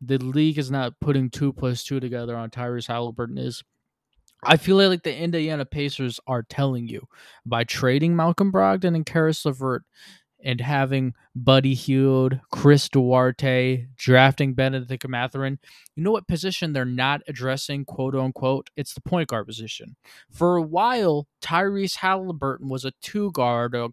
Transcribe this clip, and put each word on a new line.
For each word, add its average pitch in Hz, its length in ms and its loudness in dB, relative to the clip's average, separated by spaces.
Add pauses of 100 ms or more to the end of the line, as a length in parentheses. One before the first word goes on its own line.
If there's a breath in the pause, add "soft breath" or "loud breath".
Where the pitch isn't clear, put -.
the 131 160 0
league 143 400 0
is 131 120 -6
not 131 300 -4
putting 135 300 0
two 139 240 -2
plus 123 280 -4
two 135 180 -6
together 120 360 -8
on 113 140 -10
Tyrese 120 360 -6
Halliburton 120 520 -6
is, 127 260 -8 (800)
I 156 160 6
feel 190 180 2
like 185 280 4
the 143 120 -4
Indiana 156 480 -4
Pacers 139 640 -6
are 123 160 -4
telling 127 440 -2
you 113 220 -12 (380 loud breath)
by 117 180 -2
trading 143 500 2
Malcolm 170 380 2
Brogdon 190 420 4
and 160 120 -2
Karis 160 400 0
LeVert 131 380 -2 (600 loud breath)
and 127 140 -2
having 135 540 0 (200 soft breath)
Buddy 135 380 4
Hield, 131 640 2 (140)
Chris 143 380 6
Duarte, 127 960 2 (100)
drafting 131 560 6
Benedict 131 560 -4
Mathurin, 135 500 -4 (380 loud breath)
you 151 60 -6
know 196 100 2
what 202 160 -4
position 170 460 -4
they're 131 100 0
not 127 420 0
addressing, 135 600 -6
quote 131 280 -6
unquote? 131 640 -2
It's - 160 -8
the - 80 -16
point 170 300 -4
guard 110 160 -4
position. 110 500 -14 (340 loud breath)
For 175 260 2
a 170 60 2
while, 170 640 0 (140)
Tyrese 196 560 -2
Halliburton 175 720 -4
was 131 160 -8
a 131 160 -6
two 208 320 -4
guard, 120 420 0
a 120 180 -4